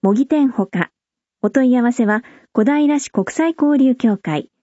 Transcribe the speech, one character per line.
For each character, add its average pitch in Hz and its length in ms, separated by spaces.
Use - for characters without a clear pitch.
模 196 120
擬 262 140
店 294 220
ほ 202 160
か。 - 260
お 208 80
問 262 220
い 247 40
合 240 80
わ 240 80
せ 240 140
は、 214 180
小 214 100
平 294 360
市 - 100
国 - 220
際 330 280
交 294 180
流 262 180
協 220 220
会。 151 340